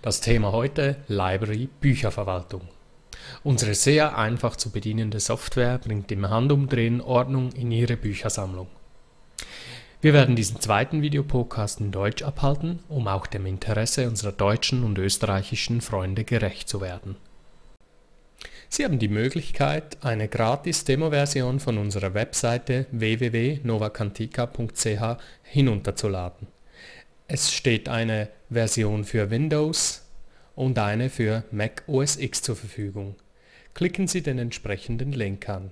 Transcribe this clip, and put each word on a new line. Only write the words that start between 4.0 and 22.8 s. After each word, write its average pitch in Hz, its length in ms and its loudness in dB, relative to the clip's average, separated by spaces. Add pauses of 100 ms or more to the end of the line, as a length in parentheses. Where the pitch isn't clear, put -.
einfach 113 360 0
zu - 140 -6
bedienende 107 500 -2
Software 123 600 0
bringt 104 320 -4
im 98 180 0
Handumdrehen 123 720 4
Ordnung 127 520 2
in 120 180 -2
Ihre 117 260 2
Büchersammlung. 95 720 -4 (1300)
Wir 151 140 8
werden 131 220 8
diesen 110 260 0
zweiten 113 400 2
Videopodcast 139 760 0
in 101 120 -2
Deutsch 98 300 -2
abhalten, 147 680 0
um 131 200 -2
auch 98 180 0
dem 95 220 -4
Interesse 110 600 0
unserer 101 240 -2
deutschen 120 520 2
und 104 160 0
österreichischen 101 800 0
Freunde 98 420 -2
gerecht 107 460 -2
zu 98 120 -4
werden. 92 340 -8 (1500)
Sie - 160 0
haben 151 140 2
die 110 80 2
Möglichkeit, 139 1000 0
eine 107 220 0
gratis 139 560 0
Demo-Version 139 760 2
von 113 200 0
unserer 98 340 -2
Webseite 123 760 0